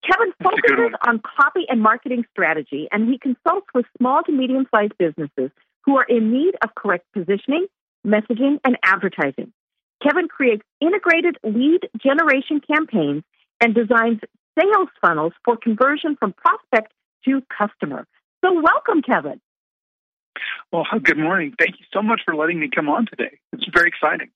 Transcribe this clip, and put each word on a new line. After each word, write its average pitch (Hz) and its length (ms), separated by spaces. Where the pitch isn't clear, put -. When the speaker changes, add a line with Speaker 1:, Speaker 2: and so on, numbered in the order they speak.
Speaker 1:
Kevin 381 360
Speaker 2:
That's 370 180
a - 40
good 466 80
Speaker 1:
focuses 269 340
Speaker 2:
one. 233 100
Speaker 1:
on 220 80
copy 311 280
and 240 120
marketing 240 520
strategy, 156 580
and 214 180
he 254 100
consults 339 540
with 247 140
small 269 280
to 339 80
medium-sized 254 680
businesses 147 540
who 277 140
are 254 60
in 226 300
need 311 280
of 214 140
correct - 400
positioning, 214 540
messaging, 220 600
and 247 200
advertising. 185 680
Kevin 320 240
creates 233 380
integrated 339 640
lead 254 440
generation 285 640
campaigns 175 560
and 233 160
designs 226 420
sales 381 300
funnels 165 340
for 233 120
conversion 277 600
from 196 140
prospect - 600
to 269 160
customer. 151 480
So 370 160
welcome, 359 420
Kevin. 160 380
Speaker 2:
Well, 165 120
good 165 160
morning. 156 400
Thank 175 220
you - 140
so 202 100
much 220 220
for 165 100
letting 160 240
me 151 160
come 156 140
on 214 180
today. - 320
It's - 200
very 170 140
exciting. - 500